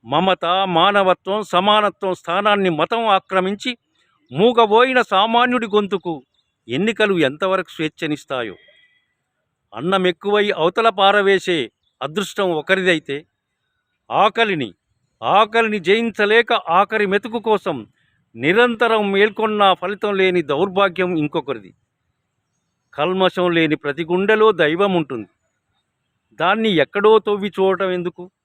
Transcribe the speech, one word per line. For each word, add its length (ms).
మమత, 400
మానవత్వం, 760
సమానత్వం 720
స్థానాన్ని 560
మతం 360
ఆక్రమించి 720
మూగబోయిన 720
సామాన్యుడి 640
గొంతుకు 560
ఎన్నికలు 460
ఎంతవరకు 560
స్వేచ్ఛనిస్తాయో. 880
అన్నం 320
ఎక్కువై 440
అవతల 380
పారవేసే 840
అదృష్టం 500
ఒకరిదైతే, 720
ఆకలిని, 640
ఆకలిని 560
జయించలేక 760
ఆఖరి 540
మెతుకు 320
కోసం 480
నిరంతరం 760
మేల్కొన్నా 600
ఫలితం 400
లేని 280
దౌర్భాగ్యం 760
ఇంకొకరిది. 580
కల్మషం 560
లేని 260
ప్రతి 280
గుండెలో 480
దైవం 420
ఉంటుంది. 340
దాన్ని 340
ఎక్కడో 500
తవ్వి 300
చూడటం 420
ఎందుకు? 400